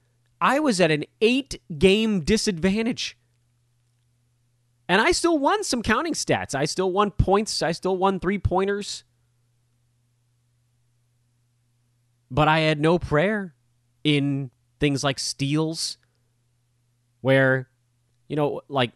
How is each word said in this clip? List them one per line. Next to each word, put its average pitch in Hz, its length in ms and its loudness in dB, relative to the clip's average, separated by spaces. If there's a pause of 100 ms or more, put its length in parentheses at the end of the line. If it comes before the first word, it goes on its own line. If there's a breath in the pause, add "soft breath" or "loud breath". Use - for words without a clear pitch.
(420)
I 247 200 2
was 233 200 0
at 160 120 4
an 151 120 -2 (160)
eight-game 214 1000 0
disadvantage. 196 960 -2 (1700)
And 185 120 4
I 302 100 4
still 339 260 2
won 349 280 0
some 240 180 -4
counting 285 320 -2
stats. 107 400 -4
I 139 100 -2
still 185 280 -2
won 208 180 2
points. 202 500 0
I 156 120 0
still 185 240 -4
won 190 240 0
three-pointers. 196 800 -4 (3250)
But 151 160 2
I 160 140 4
had 156 180 2
no 160 220 2
prayer 185 560 -2 (480)
in 139 480 0 (260)
things 143 240 0
like 139 160 -2
steals, 156 800 -4 (1200)
where, 131 480 2 (600)
you 143 80 -8
know, 147 320 -2
like, 127 280 0